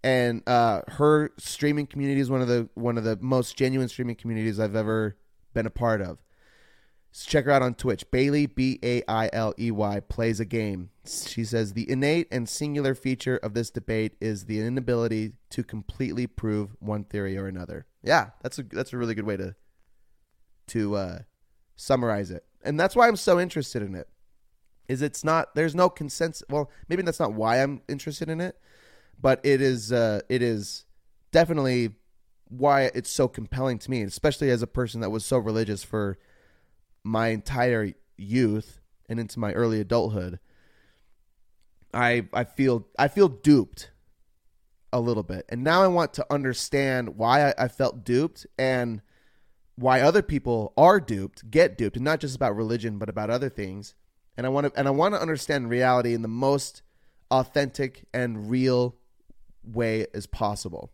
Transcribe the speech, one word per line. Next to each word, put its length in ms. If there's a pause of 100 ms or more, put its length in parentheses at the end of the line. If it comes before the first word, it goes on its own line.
And, 440
uh, 400
her 500
streaming 500
community 340
is 80
one 120
of 60
the, 260
one 240
of 60
the 180
most 340
genuine 320
streaming 280
communities 440
I've 160
ever 400 (380)
been 120
a 60
part 300
of. 160 (960)
So 180
check 160
her 60
out 100
on 140
Twitch. 340
Bailey, 380
B 360
A 240
I 240
L 280
E 100
Y, 300
Plays 400
a 60
Game. 440 (160)
She 380
says, 300
"The 160
innate 420
and 180
singular 460
feature 420
of 160
this 160
debate 500
is 260
the 140
inability 760 (180)
to 120
completely 600
prove 540
one 240
theory 340
or 100
another." 380 (160)
Yeah, 280 (120)
that's 180
a, 40
that's 300
a 40
really 160
good 120
way 120
to, 180 (1120)
to, 280
uh, 240 (560)
summarize 560
it. 140 (180)
And 160
that's 160
why 120
I'm 80
so 240
interested 420
in 120
it, 140 (800)
is 140
it's 220
not, 320
there's 200
no 140
consensus. 600
Well, 200 (180)
maybe 140
that's 180
not 140
why 280
I'm 280
interested 400
in 100
it, 160 (640)
but 240
it 180
is, 300
uh, 380
it 140
is 420 (460)
definitely 600 (560)
why 440
it's 160
so 180
compelling 520
to 100
me, 140
especially 480
as 100
a 60
person 340
that 80
was 160
so 140
religious 440
for 360 (840)
my 260
entire 640 (220)
youth 640 (300)
and 100
into 200
my 140
early 260
adulthood. 580 (1500)
I, 400
I 120
feel, 440 (120)
I 80
feel 200
duped 640 (1040)
a 60
little 240
bit. 260
And 140
now 180
I 60
want 260
to 160
understand 880
why 320
I, 80
I 120
felt 340
duped 420 (140)
and 420 (760)
why 240
other 200
people 560
are 220
duped, 500
get 260
duped, 200
and 100
not 140
just 160
about 200
religion, 440
but 100
about 220
other 180
things. 460 (420)
And 80
I 40
wanna, 260
and 120
I 40
wanna 260
understand 520
reality 440
in 80
the 60
most 560 (480)
authentic 840
and 360
real 460 (680)
way 500
as 140
possible. 680